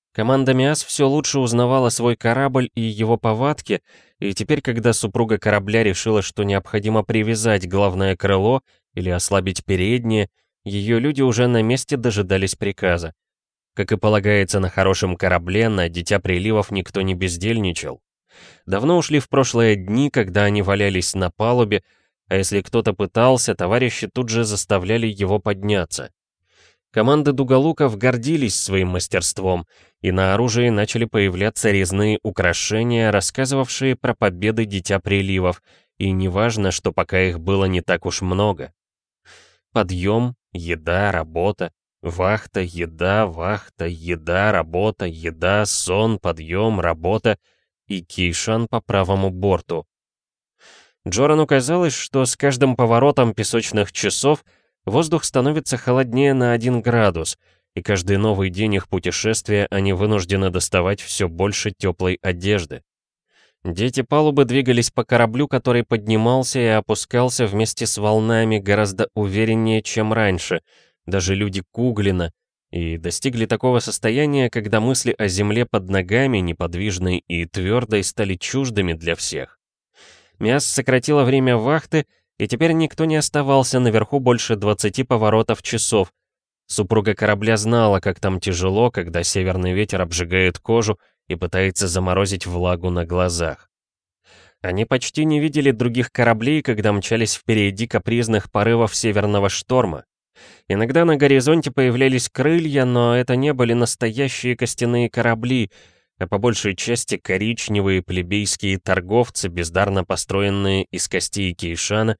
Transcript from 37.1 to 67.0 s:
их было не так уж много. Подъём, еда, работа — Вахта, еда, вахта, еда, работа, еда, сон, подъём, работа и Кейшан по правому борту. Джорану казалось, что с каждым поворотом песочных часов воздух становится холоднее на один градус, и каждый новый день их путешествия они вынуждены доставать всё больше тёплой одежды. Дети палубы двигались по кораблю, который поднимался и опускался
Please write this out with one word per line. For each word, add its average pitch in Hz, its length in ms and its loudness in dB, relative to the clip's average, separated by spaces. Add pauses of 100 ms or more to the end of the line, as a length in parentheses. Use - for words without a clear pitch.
их 87 180 -2
было 98 240 0
не 92 160 0
так 87 240 -2
уж - 160 -6
много. 95 540 -2 (960)
Подъём, 104 640 0 (160)
еда, 85 600 -2
работа — 85 600 -4 (300)
Вахта, 92 580 -4
еда, 87 640 -2
вахта, 85 600 -8
еда, 87 680 -2
работа, 90 540 -2
еда, 85 600 -2
сон, 104 520 -2
подъём, 90 600 -2
работа 87 580 0 (480)
и 95 160 -8
Кейшан 110 640 -2
по 117 120 -4
правому 95 500 0
борту. 90 560 -2 (1200)
Джорану 143 400 2
казалось, 147 480 2
что - 300 -2
с - 120 -2
каждым 131 400 2
поворотом 120 580 4
песочных 107 580 -2
часов 139 520 0 (400)
воздух 151 400 0
становится 139 520 -2
холоднее 131 580 2
на 123 180 2
один 120 280 0
градус, 107 580 0 (360)
и 92 80 -6
каждый 98 360 0
новый 98 320 0
день 101 240 -2
их 92 140 -2
путешествия 101 800 0
они 98 220 0
вынуждены 95 580 0
доставать 90 500 0
всё - 280 -4
больше 98 440 -4
тёплой 92 500 -2
одежды. 92 600 -2 (800)
Дети 110 380 -2
палубы 147 420 4
двигались 123 460 2
по - 140 -2
кораблю, 120 420 2
который 120 380 0
поднимался 117 720 0
и 120 80 2
опускался 113 800 0